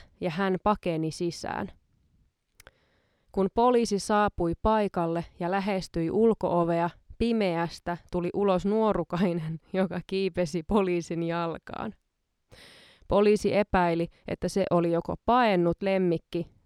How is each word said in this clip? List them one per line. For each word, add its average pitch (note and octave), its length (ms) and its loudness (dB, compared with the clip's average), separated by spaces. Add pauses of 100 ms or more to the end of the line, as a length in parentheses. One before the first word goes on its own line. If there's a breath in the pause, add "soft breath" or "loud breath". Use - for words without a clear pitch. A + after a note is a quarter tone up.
(220)
ja F3 80 -4
hän F#3 340 -2
pakeni D#3+ 480 -2
sisään. - 600 -6 (1600 soft breath)
Kun G3 220 0
poliisi A#3 460 2
saapui G3+ 600 0
paikalle F#3+ 640 0 (140)
ja F3 120 -4
lähestyi F#3+ 600 -2
ulko-ovea, F3 800 2 (280)
pimeästä F3 800 -2 (140)
tuli F3 220 -2
ulos F#3+ 320 0
nuorukainen, F3 1000 0
<laughs> - 60 -12
joka F3+ 340 -2
kiipesi F3+ 560 -2
poliisin F3 600 0
jalkaan. E3+ 680 -6 (1120 loud breath)
Poliisi G#3 480 4
epäili, F3 520 2 (200 soft breath)
että - 200 -4
se F#3+ 220 0
oli E3+ 220 2
joko E3+ 240 -2 (100)
paennut G3 560 4
lemmikki F3+ 680 0 (180)